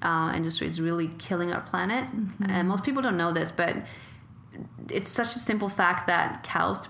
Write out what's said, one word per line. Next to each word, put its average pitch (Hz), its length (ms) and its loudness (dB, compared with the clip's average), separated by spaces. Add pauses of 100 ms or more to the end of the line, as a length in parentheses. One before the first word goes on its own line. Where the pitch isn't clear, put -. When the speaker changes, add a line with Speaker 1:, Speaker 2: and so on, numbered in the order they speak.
Speaker 1:
uh, 160 320 2
industry 165 320 0
is 165 140 -2
really 165 280 2 (100)
killing 175 340 0
our 175 80 0
planet. 208 460 0
Speaker 2:
Mm-hmm. 196 440 -2
Speaker 1:
And 180 180 4
most 196 140 2
people 277 180 0
don't 220 160 2
know 170 160 2
this, 165 200 0
but - 240 0 (1120)
it's - 220 -4
such 233 260 -2
a - 20 -4
simple 208 300 0
fact 180 400 2
that 170 340 2
cows 185 480 0